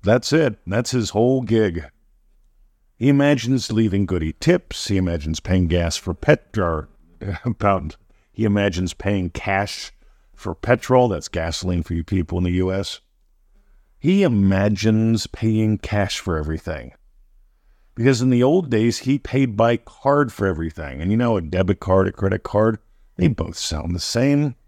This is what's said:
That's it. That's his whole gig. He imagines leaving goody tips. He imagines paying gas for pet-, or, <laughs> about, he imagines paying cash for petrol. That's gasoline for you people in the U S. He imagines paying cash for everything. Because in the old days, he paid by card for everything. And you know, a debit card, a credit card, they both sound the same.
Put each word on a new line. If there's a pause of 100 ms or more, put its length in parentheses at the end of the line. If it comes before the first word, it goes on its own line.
That's
it.
That's
his
whole
gig. (1080)
He
imagines
leaving
goody
tips.
He
imagines
paying
gas
for
pet-,
or, (320)
<laughs>
about, (340)
he
imagines
paying
cash (420)
for
petrol.
That's
gasoline
for
you
people
in
the
U
S. (1000)
He
imagines
paying
cash
for
everything. (1000)
Because
in
the
old
days,
he
paid
by
card
for
everything.
And
you
know,
a
debit
card,
a
credit
card, (380)
they
both
sound
the
same. (120)